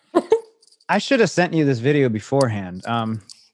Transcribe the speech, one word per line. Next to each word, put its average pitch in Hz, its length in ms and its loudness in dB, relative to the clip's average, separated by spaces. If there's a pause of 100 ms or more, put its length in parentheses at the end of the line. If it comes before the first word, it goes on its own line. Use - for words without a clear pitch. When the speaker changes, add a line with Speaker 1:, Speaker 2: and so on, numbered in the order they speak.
(140)
Speaker 1:
<laughs> - 760 -4
Speaker 2:
I 180 80 2
should 247 220 0
have 202 100 4
sent 175 240 0
you 160 120 2
this 131 140 0
video 139 300 2
beforehand. 104 800 -2
Um, 110 340 -4 (320)